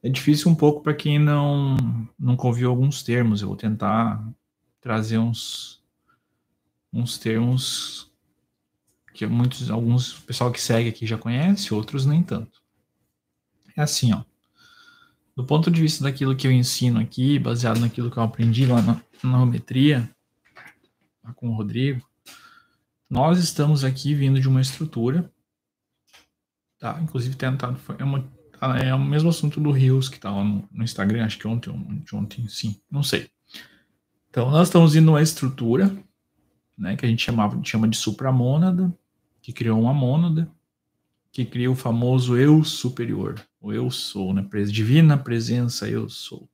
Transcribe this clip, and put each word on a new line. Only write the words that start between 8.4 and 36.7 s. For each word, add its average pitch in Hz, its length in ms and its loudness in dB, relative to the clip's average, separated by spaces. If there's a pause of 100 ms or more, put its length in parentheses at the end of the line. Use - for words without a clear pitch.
que - 120 -8
muitos, 120 440 -2
alguns, 120 480 0
o - 40 -20
pessoal 123 280 -2
que 120 100 -8
segue 117 280 0
aqui 113 180 -8
já 110 100 -4
conhece, 139 560 0
outros 110 320 -4
nem 151 180 4
tanto. - 380 -6 (1160)
É 156 40 -4
assim, 135 320 0
ó. - 120 -2 (1120)
Do 127 80 -4
ponto 156 260 2
de 165 100 2
vista 156 220 0
daquilo 135 340 0
que 135 100 -2
eu 131 60 4
ensino 123 480 2
aqui, 131 380 0
baseado 117 420 0
naquilo 120 300 -2
que - 60 -10
eu 117 60 -2
aprendi 113 440 2
lá 123 160 4
na, 113 180 2 (220)
na 127 160 2
Rometria, 127 680 2 (1160)
lá 117 80 -16
com 120 160 -8
o 117 60 -2
Rodrigo, 117 520 -4 (1000)
nós 151 300 2
estamos 151 460 0
aqui 135 300 -2
vindo 135 260 2
de 131 80 2
uma 131 120 4
estrutura, 131 720 -4 (1500)
tá? 117 220 -10
Inclusive 131 360 -4
tentado, 131 420 -4
foi, - 200 -14
é 135 60 -8
uma, 135 260 -4 (520)
é 131 120 0
o 135 60 2
mesmo 151 300 2
assunto 151 300 -2
do 147 100 2
Rios, 131 380 4
que - 120 -16
tá 98 100 -8
lá 101 140 -2
no, 101 260 -2
no - 140 -6
Instagram, 110 400 0
acho 104 140 -4
que 110 100 -8
ontem, 117 220 -4
ou 131 80 -10
de - 360 -10
ontem, 104 340 -8
sim, - 320 -8 (100)
não 143 120 -2
sei. - 280 -4 (1000)
Então, 127 220 -2
nós 165 180 4
estamos 160 280 6
indo 160 160 8
uma 151 100 6
estrutura, 135 760 0 (800)